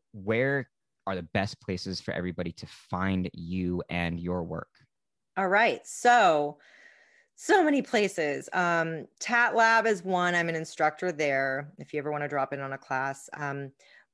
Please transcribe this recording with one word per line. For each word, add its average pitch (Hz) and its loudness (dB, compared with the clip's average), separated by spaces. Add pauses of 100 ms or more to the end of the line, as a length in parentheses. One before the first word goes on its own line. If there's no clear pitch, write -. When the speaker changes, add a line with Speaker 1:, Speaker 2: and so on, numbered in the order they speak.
(120)
Speaker 1:
where 117 -2 (400)
are 95 -4
the 87 -6 (120)
best 101 -2
places 92 -6
for - -6
everybody 90 -4
to - -16
find 92 -2
you 87 -4
and 85 -2
your 87 -4
work? 82 -8 (680)
Speaker 2:
All 190 0
right. 202 2
So, 170 4 (760)
so 381 4
many 285 4
places. 165 0
Um, 165 0 (120)
Tat 240 2
Lab 226 6
is 196 0
one. 180 2
I'm 170 2
an 165 -2
instructor 160 -2
there 139 0
if - -16
you 151 -2
ever 147 -4
wanna 147 -4
drop 139 -2
in 139 -6
on 135 -6
a 135 -8
class. 135 -6
Um, 139 -8 (420)